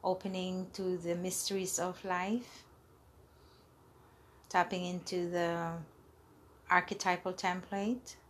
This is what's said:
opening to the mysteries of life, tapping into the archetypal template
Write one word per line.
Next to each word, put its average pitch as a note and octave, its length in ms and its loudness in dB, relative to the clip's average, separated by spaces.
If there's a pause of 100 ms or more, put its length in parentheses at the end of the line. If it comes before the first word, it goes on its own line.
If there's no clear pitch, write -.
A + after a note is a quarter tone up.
opening F#3 680 0
to F#3 240 0
the E3+ 160 -2
mysteries F#3 640 -2
of F3+ 260 -2
life, F#3+ 600 -2 (1900)
tapping F3+ 360 4
into F3 440 -2
the E3+ 440 0 (1000)
archetypal F3+ 600 4
template G3 840 -2 (140)